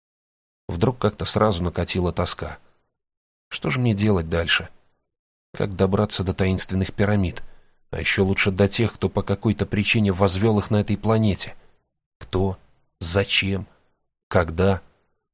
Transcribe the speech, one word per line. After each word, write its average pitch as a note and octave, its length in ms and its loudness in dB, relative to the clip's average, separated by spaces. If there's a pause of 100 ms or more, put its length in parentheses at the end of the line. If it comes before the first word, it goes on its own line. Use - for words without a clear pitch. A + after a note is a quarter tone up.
(680)
Вдруг E2+ 300 0
как-то - 260 -2
сразу G#2+ 400 2
накатила F2 480 -2
тоска. D#2+ 460 -4 (880)
Что - 220 -6
же C3+ 100 -2
мне A#2+ 140 2
делать G2 340 2
дальше? E2+ 400 0 (840)
Как G2 200 -4
добраться F#2+ 520 0
до F2+ 80 0
таинственных F#2+ 580 0
пирамид? G2+ 500 0 (480)
А E2+ 120 -6
ещё G2 240 2
лучше G2 260 0
до G2 160 4
тех, A2 240 0
кто - 160 -4
по G2 160 -2
какой-то G2+ 420 -2
причине G#2 460 2
возвёл G2 480 2
их - 120 -2
на G#2 100 4
этой G2+ 160 0
планете. A2 580 0 (640)
Кто? F#2 380 -2 (420)
Зачем? G2 680 0 (600)
Когда? F2+ 540 2 (520)